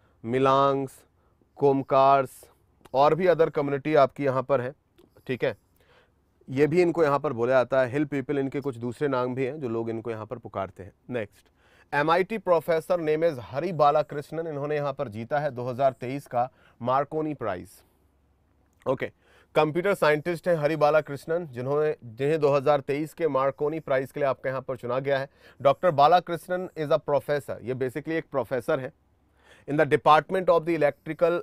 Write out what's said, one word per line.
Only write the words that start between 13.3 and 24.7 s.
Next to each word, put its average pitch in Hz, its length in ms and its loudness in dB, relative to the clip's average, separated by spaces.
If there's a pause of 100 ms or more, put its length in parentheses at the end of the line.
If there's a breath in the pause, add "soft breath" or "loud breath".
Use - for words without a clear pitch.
हरि 143 300 -6
बालाकृष्णन, 151 760 0
इन्होंने 147 280 -6
यहाँ 143 180 -4
पर 135 140 -6
जीता 113 320 -4
है 147 120 -4
दो 123 120 -8
हज़ार 127 380 0
तेईस 131 260 -8
का 123 220 -2 (320 soft breath)
मार्कोनी 143 520 -2
प्राइज। 95 360 -8 (1160)
ओके, 131 260 -4 (440 soft breath)
कंप्यूटर 165 380 0
साइंटिस्ट 156 540 0
हैं 175 80 2
हरि 151 200 0
बालाकृष्णन, 151 720 0
जिन्होंने, 139 560 -4
जिन्हें 131 360 -2
दो 143 160 4
हज़ार 143 260 2
तेईस 143 320 -4
के 170 140 -2
मार्कोनी 151 520 -2
प्राइज 135 320 -2
के - 80 -10
लिए 143 100 0
आपके 131 200 -4
यहाँ 131 120 -6
पर 127 160 -8